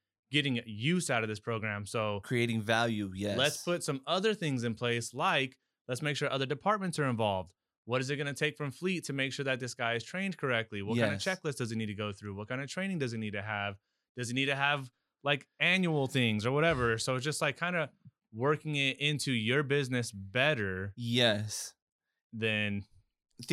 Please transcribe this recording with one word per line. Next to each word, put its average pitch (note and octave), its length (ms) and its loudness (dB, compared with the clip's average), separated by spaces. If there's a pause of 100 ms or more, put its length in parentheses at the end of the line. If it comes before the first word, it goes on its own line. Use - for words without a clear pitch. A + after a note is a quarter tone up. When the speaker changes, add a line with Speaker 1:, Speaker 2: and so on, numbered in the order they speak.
(300)
Speaker 1:
getting C#3 360 2
use C3+ 440 0
out A#2 140 2
of A2 40 -2
this G#2+ 120 -4
program? G#2+ 460 -4
So G#2+ 380 -2
Speaker 2:
Creating A#2 380 0
value, A2 520 2
yes. G2 240 -2
Speaker 1:
let's D3+ 240 2
put F3 200 -2
some C#3 240 -2
other F#3+ 280 0
things C#3 300 -2
in A#2 100 -2
place, A#2 400 -2
like C#3+ 420 0 (320)
let's B2+ 140 -4
make D3 140 -2
sure C#3 140 0
other C3+ 160 0
departments F#3+ 520 0
are C#3+ 100 2
involved. G#2 440 0 (320)
What B2 160 0
is C3 100 -2
it C#3+ 60 -2
gonna C#3+ 180 -4
take D3+ 220 0
from D3 140 -4
fleet F3 340 -2
to - 80 -6
make C3+ 200 -2
sure C#3+ 120 -6
that C3 160 0
this B2 140 -6
guy A#2 200 0
is A#2 100 -2
trained F#3 320 -6
correctly? A2+ 460 -2
What A2 160 0
kind - 160 4
of G2 100 -6
Speaker 2:
Yes. F#3 160 0
Speaker 1:
checklist D3 160 -4
does A#2 140 -2
he A#2 60 -4
need A2 100 -2
to G#2 80 -4
go G#2 180 -4
through? G2+ 240 -10
What G#2+ 120 -8
kind B2+ 120 -6
of C#3 80 -8
training F#3+ 300 -4
does B2+ 140 -2
he A#2 60 -6
need G#2+ 160 -4
to G2+ 80 -4
have? G2+ 340 -4 (400)
Does B2 120 -4
he B2 60 -4
need C3+ 120 2
to C3+ 100 2
have, C#3 340 0 (340)
like, D3 220 0 (140)
annual E3 480 4
things A2 360 4
or A#2+ 80 2
whatever? C3+ 460 4
So C3 160 0
it's B2+ 100 -2
just, D3 160 -2
like, D3 180 0
kinda F3 320 -2 (420)
working D3 420 0
it C#3 240 2
into C#3+ 340 0
your A#2+ 300 2
business C3 480 0
better G2 840 0
Speaker 2:
Yes. A#2 760 2 (600)
Speaker 1:
than G#2+ 520 0 (600)
Speaker 2:
Think - 60 -4